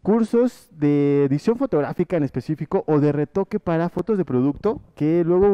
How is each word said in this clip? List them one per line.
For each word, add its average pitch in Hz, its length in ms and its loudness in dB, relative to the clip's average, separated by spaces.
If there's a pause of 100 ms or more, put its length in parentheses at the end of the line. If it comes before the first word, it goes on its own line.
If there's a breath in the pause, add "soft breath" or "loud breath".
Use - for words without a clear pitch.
cursos 233 680 0
de 143 540 2
edición 147 320 0
fotográfica 175 600 -2
en 151 60 0
específico 151 640 -4
o 151 120 2
de 147 120 2
retoque 170 480 -4
para 165 300 -2
fotos 196 280 -4
de 175 80 -2
producto, 139 560 -2 (140)
que 160 280 0
luego 180 300 2